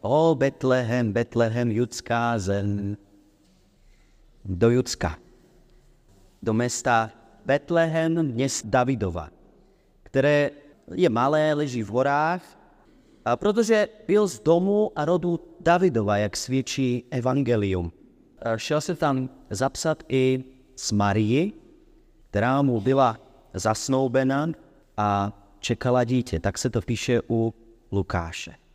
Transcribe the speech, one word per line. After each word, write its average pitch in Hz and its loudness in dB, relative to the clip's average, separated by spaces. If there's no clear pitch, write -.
„O 156 2
Betlehem, 127 0
Betlehem, 117 0
judská 117 -2
zem.“ 101 -4
Do 98 2
Judska. 123 -2
Do 110 -2
města 117 0
Betlehem, 165 0
měst 131 -4
Davidova, 107 -2
které 143 2
je 175 2
malé, 147 2
leží 135 -4
v 101 -8
horách, 143 0
a 120 2
protože 214 2
byl 208 4
z 151 -8
domu 196 2
a 151 -2
rodu 170 0
Davidova, 135 2
jak 104 -2
svědčí 127 -2
evangelium. 117 0
A 113 -2
šel 151 -2
se 170 -6
tam 131 -2
zapsat 135 -4
i 131 2
s - -8
Marii, 107 2
která 123 0
mu 123 2
byla 127 2
zasnoubena 131 0
a 104 0
čekala 123 0
dítě. 120 0
Tak - -2
se 127 -2
to 113 -2
píše 120 0
u 113 0
Lukáše. 87 -6